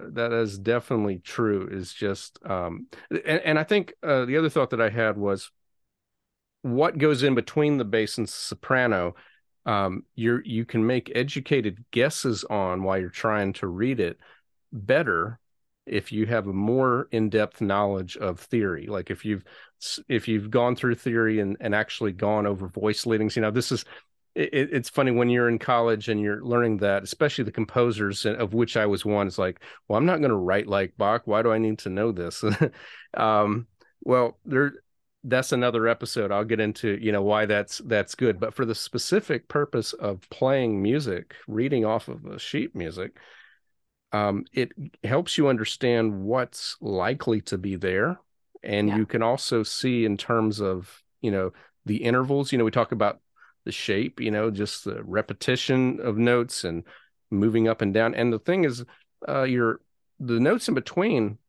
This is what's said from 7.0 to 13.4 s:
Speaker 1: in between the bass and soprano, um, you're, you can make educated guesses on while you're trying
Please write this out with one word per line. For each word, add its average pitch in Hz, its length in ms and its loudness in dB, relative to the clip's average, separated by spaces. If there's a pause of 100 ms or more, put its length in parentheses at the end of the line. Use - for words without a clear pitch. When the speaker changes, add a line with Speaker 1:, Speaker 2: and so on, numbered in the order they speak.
Speaker 1:
in 135 120 4
between 147 420 2
the 123 80 0
bass 107 320 0
and 110 100 -2
soprano, 107 880 0 (500)
um, 98 380 0 (120)
you're, 120 280 0
you 113 220 -4
can 113 200 2
make 123 280 0
educated 127 800 -2
guesses 123 540 0
on 95 380 -2
while 95 140 2
you're 92 120 -4
trying 104 440 0